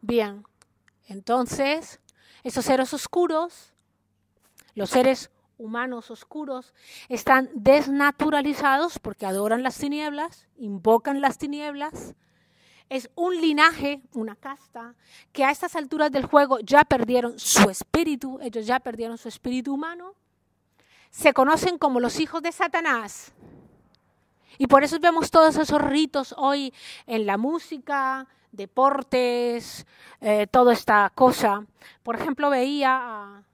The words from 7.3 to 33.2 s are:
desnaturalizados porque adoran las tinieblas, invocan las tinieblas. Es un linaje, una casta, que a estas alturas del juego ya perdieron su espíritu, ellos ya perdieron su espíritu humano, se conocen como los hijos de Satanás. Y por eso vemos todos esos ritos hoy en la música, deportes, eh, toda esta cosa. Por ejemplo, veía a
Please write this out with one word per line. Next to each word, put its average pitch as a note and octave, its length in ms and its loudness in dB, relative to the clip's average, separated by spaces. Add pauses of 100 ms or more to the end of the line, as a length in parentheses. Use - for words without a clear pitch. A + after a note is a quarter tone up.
desnaturalizados C#4+ 1400 2
porque - 280 -12
adoran G#3 360 -2
las B3+ 160 -6
tinieblas, D4 680 -8 (120)
invocan A3+ 640 0
las C4+ 180 -2
tinieblas. D4 760 -10 (760)
Es C4 240 -10
un F4 260 -2
linaje, D4+ 600 2 (100)
una A3 240 -10
casta, A#3+ 580 -16 (380)
que C#4 120 0
a C4+ 60 4
estas E4 240 -4
alturas D4+ 380 -2
del C4+ 140 -2
juego C4+ 340 4
ya C4+ 240 6
perdieron B3 540 0
su - 320 4
espíritu, C4+ 720 -4
ellos A3+ 240 -8
ya B3 120 0
perdieron A#3 380 -8
su A#3 120 -16
espíritu B3+ 440 -6
humano, E4+ 420 -10 (1000)
se - 180 4
conocen D#4 460 2
como C4 220 0
los A#3+ 180 -4
hijos D#4+ 240 -6
de E4+ 80 -6
Satanás. D#4+ 800 -4 (1300)
Y C4+ 80 0
por C4+ 160 8
eso D4+ 160 -2
vemos E4 320 2
todos D#4+ 260 6
esos D4+ 240 0
ritos C#4+ 560 -2
hoy C#4 380 -2 (320)
en A3 180 -4
la G3+ 140 -2
música, C4+ 880 -6 (240)
deportes, A#3+ 1400 -2 (340)
eh, G#3 280 0
toda B3 240 6
esta G#3 420 2
cosa. A3+ 500 2 (380)
Por A#3 140 -6
ejemplo, D4 340 -2
veía C4+ 460 0
a G#3 460 -12 (120)